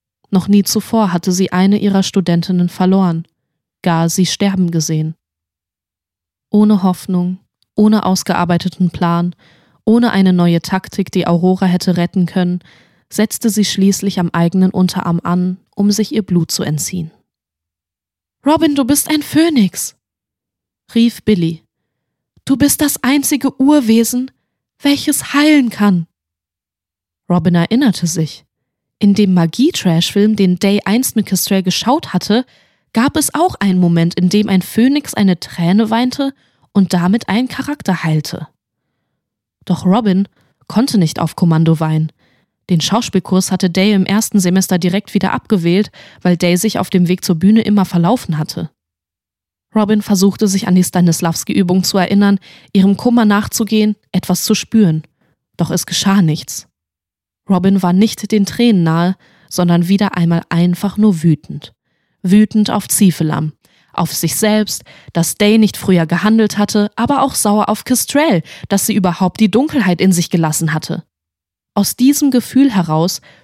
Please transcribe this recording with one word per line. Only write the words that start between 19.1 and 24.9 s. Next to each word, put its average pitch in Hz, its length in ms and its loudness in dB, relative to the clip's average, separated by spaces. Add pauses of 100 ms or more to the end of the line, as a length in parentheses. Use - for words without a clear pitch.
ein 302 140 -2
Phönix“, 294 720 0 (1000)
rief 233 300 2
Billy. 170 400 0 (840)
„Du 262 120 0
bist 285 240 0
das 285 220 -2
einzige 269 560 -2
Urwesen, 254 720 2 (480)
welches 285 540 -2